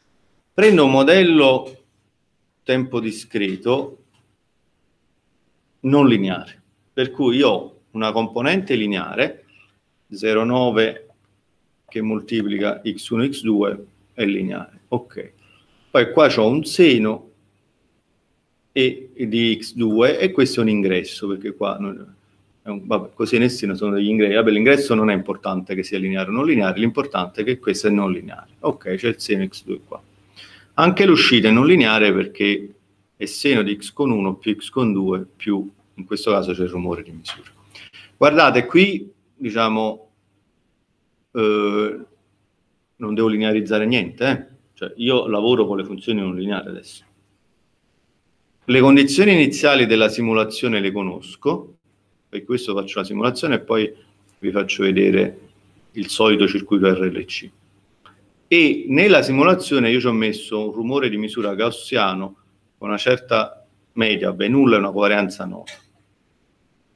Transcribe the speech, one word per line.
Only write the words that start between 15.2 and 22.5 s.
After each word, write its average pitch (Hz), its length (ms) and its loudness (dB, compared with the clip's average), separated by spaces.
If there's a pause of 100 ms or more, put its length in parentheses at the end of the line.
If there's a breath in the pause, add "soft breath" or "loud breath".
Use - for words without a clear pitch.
Poi 123 220 2
qua 151 160 6
c'ho 110 180 0
un 139 160 0
seno 120 680 2 (1500)
e, 131 380 -2
e 120 140 -8
di 113 320 0
x - 140 -16
due 117 440 2
e 190 140 0
questo 127 280 0
è - 20 2
un 110 60 2
ingresso, 98 600 -2
perché 101 260 -8
qua 101 240 -6
non, - 380 -14 (460)